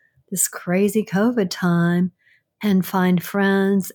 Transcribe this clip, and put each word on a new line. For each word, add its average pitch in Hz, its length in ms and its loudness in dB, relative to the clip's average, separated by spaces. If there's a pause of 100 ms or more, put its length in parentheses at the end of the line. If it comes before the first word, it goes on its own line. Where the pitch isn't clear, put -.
(320)
this - 160 -4
crazy 196 560 0
covid 214 440 0
time 175 640 0 (500)
and 190 240 2
find 180 380 0
friends 196 720 0